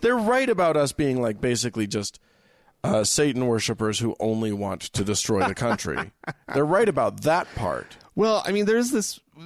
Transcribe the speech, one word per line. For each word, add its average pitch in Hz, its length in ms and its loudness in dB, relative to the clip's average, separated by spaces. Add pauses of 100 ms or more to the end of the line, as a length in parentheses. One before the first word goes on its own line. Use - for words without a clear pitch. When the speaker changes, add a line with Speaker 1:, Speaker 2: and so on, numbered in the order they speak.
Speaker 1:
they're 240 140 4
right 247 320 2
about 175 300 2
us 143 140 2
being, 135 320 0
like, 107 180 -2
basically 117 460 -2
just, 104 320 -6 (640)
uh, 110 200 2
Satan 127 440 2
worshipers 110 500 0
who 117 220 -2
only 110 320 0
want 101 300 -6 (120)
to 101 100 -2
destroy 98 440 0
the 95 80 -4
country. 98 560 -4 (200)
Speaker 2:
<laughs> - 220 -14
Speaker 1:
They're 143 100 2
right 185 240 4
about 110 360 0
that 160 320 0
part. 82 420 -6 (160)
Speaker 2:
Well, 214 320 2
I 185 60 -2
mean, 208 140 0
there's 240 260 2
this, 220 280 -2 (260)